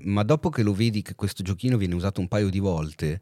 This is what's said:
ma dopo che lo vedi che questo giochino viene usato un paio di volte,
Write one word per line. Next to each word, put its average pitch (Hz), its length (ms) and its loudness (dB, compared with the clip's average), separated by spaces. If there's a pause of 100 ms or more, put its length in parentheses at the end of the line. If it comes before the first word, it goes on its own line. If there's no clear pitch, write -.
ma 101 180 2
dopo 151 260 2
che 135 140 0
lo 104 100 2
vedi 107 300 2
che - 140 -10
questo 98 260 -4
giochino 101 340 0
viene 90 200 0
usato 87 240 -2
un 90 80 -2
paio 104 220 2
di 95 100 0
volte, 80 600 -2